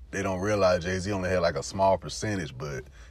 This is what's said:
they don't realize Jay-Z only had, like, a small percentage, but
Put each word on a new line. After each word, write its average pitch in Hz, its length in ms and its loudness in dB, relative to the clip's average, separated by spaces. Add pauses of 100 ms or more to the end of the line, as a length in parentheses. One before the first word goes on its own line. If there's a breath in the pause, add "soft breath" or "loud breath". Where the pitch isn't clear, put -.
(100)
they 95 140 -4
don't 95 160 -2
realize 95 420 4
Jay-Z 92 300 -2
only 92 180 -2
had, 92 120 2
like, 85 140 2
a 82 60 -4
small 95 340 4
percentage, 82 600 -6
but 71 240 -8 (280 soft breath)